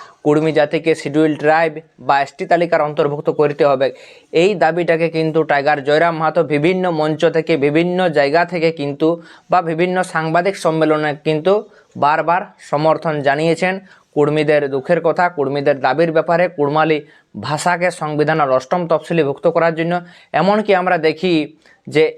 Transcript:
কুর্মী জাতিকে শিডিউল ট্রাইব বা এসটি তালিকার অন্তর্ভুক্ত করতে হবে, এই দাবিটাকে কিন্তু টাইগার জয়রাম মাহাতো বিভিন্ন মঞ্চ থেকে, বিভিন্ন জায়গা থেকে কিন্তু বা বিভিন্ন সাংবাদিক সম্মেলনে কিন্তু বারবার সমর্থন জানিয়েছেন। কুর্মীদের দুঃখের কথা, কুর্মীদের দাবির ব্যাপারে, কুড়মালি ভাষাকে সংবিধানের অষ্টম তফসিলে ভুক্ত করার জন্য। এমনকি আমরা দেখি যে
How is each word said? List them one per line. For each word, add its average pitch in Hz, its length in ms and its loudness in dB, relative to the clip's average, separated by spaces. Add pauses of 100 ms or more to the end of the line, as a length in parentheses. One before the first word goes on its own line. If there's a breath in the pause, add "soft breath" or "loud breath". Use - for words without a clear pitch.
(260 loud breath)
কুর্মী 151 340 2
জাতিকে 151 320 0 (100)
শিডিউল 151 400 0
ট্রাইব 156 320 2 (340)
বা 139 140 2
এসটি 139 240 -8
তালিকার 170 420 0
অন্তর্ভুক্ত 147 420 -2 (100)
করতে 147 260 2
হবে, 135 220 2 (540 loud breath)
এই 190 100 4 (120)
দাবিটাকে 165 520 0
কিন্তু 160 240 0 (120)
টাইগার 147 360 2
জয়রাম 160 300 2
মাহাতো 156 240 0 (120)
বিভিন্ন 180 300 0 (160)
মঞ্চ 151 220 -2 (140)
থেকে, 160 180 0 (120)
বিভিন্ন 170 340 0 (180)
জায়গা 147 240 2 (100)
থেকে 165 180 0 (100)
কিন্তু 143 280 -2 (420 loud breath)
বা 180 100 2 (100)
বিভিন্ন 180 280 0 (160)
সাংবাদিক 170 500 0
সম্মেলনে 156 480 0 (140)
কিন্তু 156 280 0 (420 soft breath)
বারবার 156 460 0 (280)
সমর্থন 156 440 0 (140)
জানিয়েছেন। 160 460 0 (420 soft breath)
কুর্মীদের 147 460 2 (120)
দুঃখের 139 340 0
কথা, 175 180 0 (100)
কুর্মীদের 143 500 0
দাবির 151 300 2
ব্যাপারে, 170 300 0 (100)
কুড়মালি 151 420 0 (480 soft breath)
ভাষাকে 170 420 -2 (140)
সংবিধানের 151 560 0
অষ্টম 180 300 -2
তফসিলে 165 400 0
ভুক্ত 139 180 -4 (100)
করার 170 240 2
জন্য। 165 140 -2 (460 loud breath)
এমনকি 208 400 2
আমরা 180 180 0 (100)
দেখি 160 260 0 (540 soft breath)
যে 139 160 2 (140)